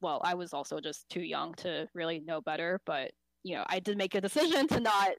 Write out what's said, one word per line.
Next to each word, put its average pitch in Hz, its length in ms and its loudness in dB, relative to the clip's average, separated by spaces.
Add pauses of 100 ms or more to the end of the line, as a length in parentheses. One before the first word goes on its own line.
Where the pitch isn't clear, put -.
well, 160 240 0
I 180 100 2
was 180 180 -4
also 147 280 -4
just - 280 -10
too 175 140 -4
young 160 320 -4
to 160 400 -4
really 165 260 -2
know 156 200 -4
better. 165 460 -2
But, 139 240 -2 (320)
you 180 140 -6
know, 101 120 -2
I 185 120 0
did 208 180 -2
make 196 160 0
a 202 60 4
decision 294 480 4
to 240 120 2
not 202 380 4